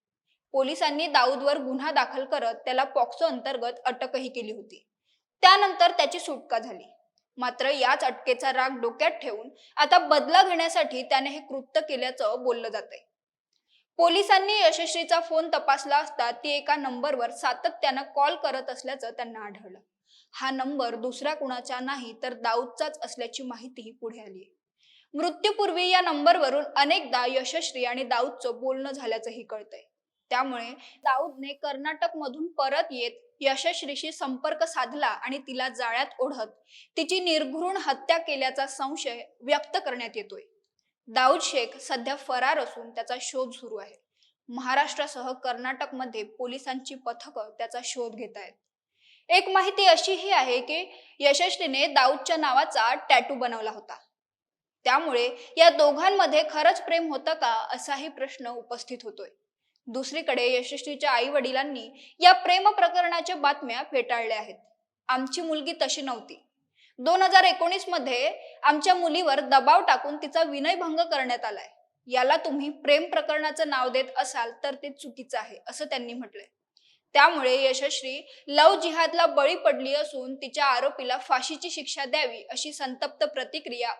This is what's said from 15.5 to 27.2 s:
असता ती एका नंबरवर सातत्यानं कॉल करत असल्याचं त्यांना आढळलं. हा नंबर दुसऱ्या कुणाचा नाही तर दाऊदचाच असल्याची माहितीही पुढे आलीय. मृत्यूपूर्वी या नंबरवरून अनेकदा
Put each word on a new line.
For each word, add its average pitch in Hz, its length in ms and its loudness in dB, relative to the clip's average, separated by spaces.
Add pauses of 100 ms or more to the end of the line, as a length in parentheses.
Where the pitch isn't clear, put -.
असता 277 340 -2
ती 240 180 -6
एका 285 260 0
नंबरवर 254 560 -4
सातत्यानं 277 720 -2 (140)
कॉल 294 200 2
करत 269 340 -4
असल्याचं 254 420 -10
त्यांना 233 280 -10
आढळलं. 196 400 -18 (520)
हा 262 200 -6
नंबर 262 440 -4
दुसऱ्या 254 380 -4
कुणाचा 254 460 -8
नाही 254 340 -8 (100)
तर 247 100 -6
दाऊदचाच 240 680 -4
असल्याची 240 420 -10
माहितीही 233 480 -14
पुढे 233 280 -12
आलीय. 190 340 -20 (600)
मृत्यूपूर्वी 359 760 0
या 359 120 2
नंबरवरून 302 600 2 (120)
अनेकदा 277 520 0